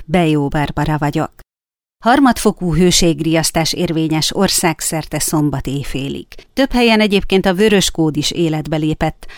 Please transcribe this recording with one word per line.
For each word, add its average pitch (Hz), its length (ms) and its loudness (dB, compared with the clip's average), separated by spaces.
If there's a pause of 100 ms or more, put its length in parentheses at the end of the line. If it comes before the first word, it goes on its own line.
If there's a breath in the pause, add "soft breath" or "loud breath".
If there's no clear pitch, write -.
Bejó 156 440 2
Barbara 151 500 -2
vagyok. 147 320 -2 (760)
Harmadfokú 226 720 2
hőségriasztás 160 1000 2
érvényes 156 600 -2
országszerte 160 840 -2
szombat 147 480 -2
éjfélig. 139 600 -6 (260 loud breath)
Több 262 200 0
helyen 233 280 4
egyébként 196 460 2
a 185 80 2
vörös 208 360 2
kód 156 260 -2
is 147 140 -2
életbe 156 460 -2
lépett. 156 500 -2 (120)